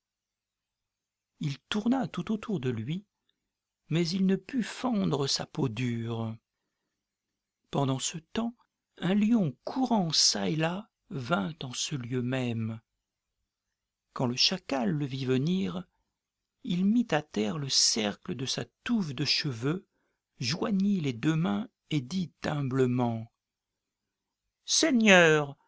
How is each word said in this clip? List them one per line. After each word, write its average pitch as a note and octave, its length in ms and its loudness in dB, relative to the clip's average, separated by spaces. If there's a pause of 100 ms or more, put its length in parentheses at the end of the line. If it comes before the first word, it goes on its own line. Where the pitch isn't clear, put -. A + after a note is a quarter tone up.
(1400)
Il C#3+ 200 -4
tourna A#3 500 -2
tout F#3 240 -6
autour G#3+ 260 -6
de B2+ 100 -4
lui, B2 360 -6 (840)
mais E3 200 0
il F#3+ 180 0
ne F#3+ 100 2
put G#3 280 -4
fendre F3+ 640 -2
sa - 200 -2
peau C#3 240 -2
dure. A2+ 680 -4 (1400)
Pendant C3+ 280 0
ce - 180 -6
temps, A#3 380 -6 (420)
un F#3 180 0
lion G#3 480 2
courant G#3+ 480 0
çà G3 380 2
et E3 80 0
là F3 340 -4 (180)
vint E3+ 540 -2
en B2 100 -10
ce - 220 -4
lieu B2 260 -4
même. A#2 580 -2 (1300)
Quand B2+ 140 -2
le B2 80 -2
chacal G#3 560 0
le D3 140 -2
vit C3 200 -6
venir, F3 600 0 (760)
il F3+ 220 0
mit A#3 240 2
à D3+ 140 0
terre G3+ 340 -2
le C#3 120 -4
cercle G3+ 680 0
de B2+ 100 -6
sa B2+ 200 -4 (180)
touffe F#3 320 0
de C#3+ 100 -2
cheveux, C#3 600 -2 (520)
joignit F#3+ 640 0
les C3+ 120 0
deux D3+ 220 0
mains G3+ 340 0 (200)
et D3+ 120 0
dit E3+ 300 -6 (120)
humblement, « B2 880 0 (1300)
Seigneur, F3 920 6 (100)